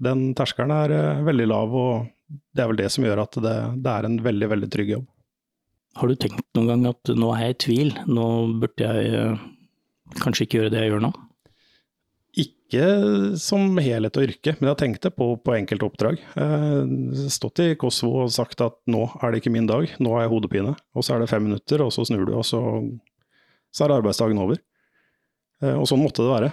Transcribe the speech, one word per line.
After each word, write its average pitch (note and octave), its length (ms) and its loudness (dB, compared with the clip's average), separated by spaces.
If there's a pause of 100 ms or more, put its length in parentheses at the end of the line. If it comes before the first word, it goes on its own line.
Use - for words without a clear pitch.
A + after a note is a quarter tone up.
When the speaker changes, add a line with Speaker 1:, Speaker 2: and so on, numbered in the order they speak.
Speaker 1:
den C3 320 0
terskelen C3 360 -2
er, D3+ 200 2
eh, D3+ 320 0
veldig C3 240 2
lav, A2 280 0
og A#2+ 340 -2 (180)
det C#3 360 -6
er A2+ 100 0
vel G#2+ 100 0
det G2 80 4
som B2+ 160 0
gjør G#2 160 2
at - 200 -4
det, A2+ 120 0 (280)
det B2+ 120 0
er G#2+ 120 -2
en A#2 160 0
veldig, A2 280 0
veldig G2+ 200 0
trygg G#2 260 0
jobb. C3 100 -8 (920)
Speaker 2:
Har B2+ 140 2
du C3+ 80 -2
tenkt - 240 -4 (120)
noen A#2 140 4
gang B2 220 4
at - 240 -6
«nå A2+ 180 2
er A2+ 80 -2
jeg B2 140 -2
i - 80 -8
tvil, C#3 320 2 (100)
nå A#2 220 2 (340)
burde A#2 300 -2
jeg, A2 240 0
eh, A2 320 -2 (720)
kanskje C3 260 0
ikke A#2 140 0
gjøre A2 160 0
det A2 80 0
jeg A2 80 2
gjør G#2+ 160 0
nå»? D#3+ 40 0 (1300)
Speaker 1:
Ikke - 480 -2 (560)
som G3 400 2
helhet A2+ 380 0
og C3+ 80 4
yrke, D3 260 -4
men C3+ 140 0
jeg C#3+ 80 2
har - 40 -6
tenkt B2+ 280 -2
det F3+ 100 0
på, A#2+ 100 0 (140)
på B2 140 0
enkelte G#2 320 -2
oppdrag. A#2 360 -2 (140)
Eh, C#3 960 0
stått - 300 -2
i E3+ 40 4 (120)
Kosovo B2 480 0
og A#2 80 -2
sagt - 260 -4
at A#2 160 0 (100)
«nå A2+ 200 2 (120)
er A#2+ 120 0
det A2+ 100 -2
ikke A#2 140 0
min A2+ 120 2
dag, C3+ 220 0 (100)
nå A#2 140 2
har A#2 100 2
jeg A2+ 120 0
hodepine», A2 400 -2 (200)
og A#2+ 80 -2
så B2+ 120 0
er A#2 80 0
det A2+ 80 -2
fem G#2+ 180 2
minutter, C#3+ 340 0
og A#2+ 120 0
så A#2 120 -2
snur G2 220 0
du, G#2 80 -2
og A#2 100 -2
så, A#2 140 -2 (1120)
så D3 140 2
er C#3+ 100 4
arbeidsdagen G#2+ 460 2
over. A#2 180 0 (1000)
Eh, C3+ 100 0
og C#3 160 0
sånn C#3 140 4
måtte C#3 180 0
det A#2+ 80 2
være, B2+ 240 2